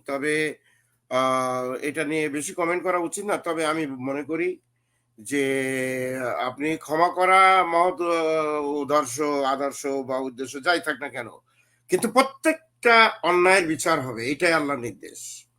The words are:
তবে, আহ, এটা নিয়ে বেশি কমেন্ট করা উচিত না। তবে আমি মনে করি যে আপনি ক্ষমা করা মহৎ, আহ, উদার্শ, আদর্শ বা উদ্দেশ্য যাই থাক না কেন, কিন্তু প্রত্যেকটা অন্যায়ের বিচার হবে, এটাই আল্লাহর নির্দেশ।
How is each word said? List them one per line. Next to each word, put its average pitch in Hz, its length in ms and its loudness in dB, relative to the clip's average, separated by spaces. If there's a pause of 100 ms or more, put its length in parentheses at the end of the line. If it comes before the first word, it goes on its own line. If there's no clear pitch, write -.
তবে, 151 480 -2 (560)
আহ, 127 640 0
এটা 147 300 -4
নিয়ে 151 240 -2
বেশি 147 260 -8
কমেন্ট 175 280 -2
করা 180 160 0
উচিত 175 260 -6
না। 202 120 -2
তবে 160 300 -4
আমি 156 200 -2
মনে 135 360 -6
করি 165 360 -4 (600)
যে 131 260 -4 (1040)
আপনি 143 300 -4
ক্ষমা 156 320 2
করা 185 600 6
মহৎ, 175 320 2
আহ, 160 600 0
উদার্শ, 143 600 0 (260)
আদর্শ 139 400 -2
বা 135 320 -2
উদ্দেশ্য 131 460 -8
যাই 170 160 2
থাক 131 200 -6
না 143 80 -8
কেন, 120 200 -10 (600)
কিন্তু 185 200 0
প্রত্যেকটা 240 1000 2 (120)
অন্যায়ের 180 440 4
বিচার 160 340 0
হবে, 123 300 -6
এটাই 165 220 2
আল্লাহর 143 280 0
নির্দেশ। - 640 -14 (120)